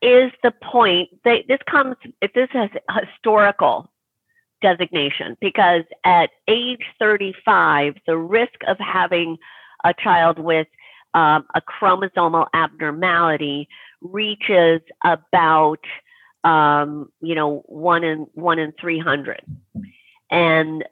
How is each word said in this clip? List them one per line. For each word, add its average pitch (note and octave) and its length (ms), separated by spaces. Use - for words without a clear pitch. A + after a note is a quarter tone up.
is B3 300
the A#3+ 100
point. F#3+ 560
They, A#3 240
this C4+ 100
comes, C4+ 280
it, G3 140
this B3+ 180
has A3+ 180
historical G3+ 1000
designation E3+ 800
because F3+ 420
at F3 260
age A#3+ 360
thirty-five, F#3 960
the E3 120
risk G3+ 500
of F#3+ 100
having F3 600
a F3 120
child E3 440
with, D#3+ 300
um, D#3 400
a E3 80
chromosomal F#3 880
abnormality D#3 1120
reaches F#3 800
about, D#3+ 760
um, D3 640
you E3 140
know, D3 320
one E3+ 380
in, D#3 300
one E3 240
in D#3 220
three E3+ 180
hundred. D3 440
And D#3+ 600